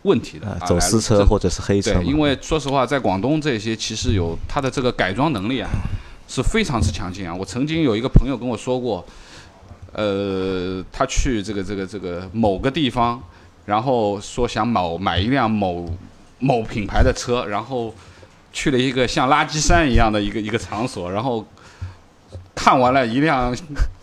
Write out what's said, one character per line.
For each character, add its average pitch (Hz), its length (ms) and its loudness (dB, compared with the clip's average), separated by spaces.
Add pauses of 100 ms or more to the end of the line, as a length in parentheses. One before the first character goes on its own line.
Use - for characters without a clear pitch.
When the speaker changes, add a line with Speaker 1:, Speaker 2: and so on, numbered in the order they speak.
Speaker 1:
问 190 180 4
题 - 180 -14
的， 90 80 -12
Speaker 2:
啊， 98 140 -6
Speaker 1:
啊， 87 60 -6
Speaker 2:
走 90 120 4
私 110 220 4
车 104 260 4
或 104 120 6
者 95 100 0
是 - 120 -2
黑 101 220 2
车 104 120 0
嘛。 92 60 4
Speaker 1:
对， 87 60 -2
因 143 120 0
为 147 220 2
说 - 180 -2
实 139 100 -4
话， 135 180 2
在 139 120 0
广 98 220 0
东 143 200 2
这 139 180 0
些 113 160 -2
其 110 220 -6
实 123 160 0
有 85 340 0
它 - 140 -2
的 135 100 -2
这 139 100 -4
个 123 120 0
改 95 200 0
装 139 200 0
能 101 180 -2
力 131 100 -4
啊， 90 80 -6 (600)
是 - 140 -4
非 220 200 2
常 147 180 0
之 95 120 0
强 90 200 -6
劲 90 160 -10
啊。 82 60 -8
我 92 100 -6
曾 123 220 -4
经 160 160 0
有 120 140 2
一 110 40 0
个 127 80 -4
朋 120 200 6
友 139 80 -2
跟 117 120 -6
我 117 80 -2
说 127 220 -2
过， 113 260 -4 (880)
呃， 95 1000 -2
他 - 140 -2
去 120 360 0
这 98 100 -8
个， 101 100 -4
这 98 120 -6
个， 95 100 -4
这 98 140 -10
个 90 340 -8
某 107 240 2
个 110 140 0
地 143 180 0
方， 120 320 -2 (460)
然 104 160 0
后 110 380 0
说 120 260 -2
想 110 200 -2
某， 92 300 0
买 87 220 0
一 95 80 2
辆 123 240 2
某， 87 420 -2 (460)
某 123 240 2
品 107 240 -6
牌 107 160 2
的 127 100 6
车， 120 340 -2
然 104 180 -4
后 117 280 -6 (600)
去 - 180 -2
了 127 80 4
一 131 140 2
个 123 160 2
像 135 200 2
垃 151 160 4
圾 147 140 -4
山 160 320 4
一 117 60 4
样 113 160 6
的 104 100 2
一 101 80 0
个， 110 100 -4
一 107 80 -4
个 110 80 4
场 107 300 -2
所， 90 240 -6
然 101 120 -2
后 117 220 -2 (1080)
看 185 240 4
完 123 160 4
了 135 120 4
一 117 140 0
辆 135 340 0 (480)